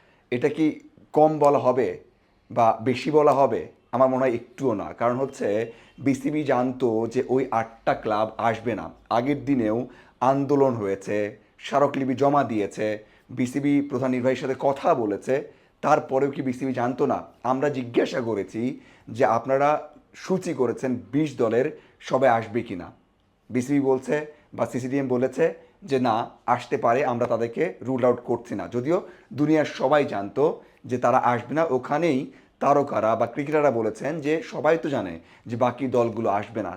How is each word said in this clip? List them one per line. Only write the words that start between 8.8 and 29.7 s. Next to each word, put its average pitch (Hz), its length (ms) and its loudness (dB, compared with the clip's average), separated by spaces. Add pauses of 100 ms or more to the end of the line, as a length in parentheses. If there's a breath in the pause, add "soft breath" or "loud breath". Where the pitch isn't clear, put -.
আগের 127 340 0
দিনেও 120 420 0 (340 loud breath)
আন্দোলন 139 540 4
হয়েছে, 104 720 -4 (120)
স্মারকলিপি 135 560 0
জমা 139 300 2
দিয়েছে, 107 600 -4 (260 soft breath)
বিসিবি 139 500 0
প্রধান 131 300 -2
নির্বাহীর 127 260 0
সাথে 131 220 -4
কথা 139 360 2
বলেছে, 127 580 -2 (280 loud breath)
তারপরেও 143 500 2
কি 147 120 -8
বিসিবি 131 300 -4
জানতো 127 340 -2
না? 98 160 0 (200)
আমরা 135 260 0
জিজ্ঞাসা 127 520 -2
করেছি 113 600 -4 (280 loud breath)
যে, 113 160 0
"আপনারা 135 640 2 (260)
সূচি 180 400 -4
করেছেন 123 420 -2 (160)
বিশ 143 240 0
দলের, 123 440 0 (200 loud breath)
সবাই 131 280 2
আসবে 113 340 0
কি 104 140 -8
না?" 82 160 -12 (580)
বিসিবি 127 300 0
বলছে 135 460 0 (280 loud breath)
বা 117 120 -2
সিসিডিএম 131 420 -2
বলেছে 127 460 0 (280 soft breath)
যে, 139 180 0
"না, 120 300 0 (160)
আসতে 120 300 0
পারে, 123 280 2
আমরা 120 220 0
তাদেরকে 117 560 -2
রুল 123 220 -2
আউট 123 200 4
করছি 117 300 -4
না।" 92 140 -6
যদিও 139 340 -2 (300 loud breath)
দুনিয়ার 147 320 2
সবাই 143 400 2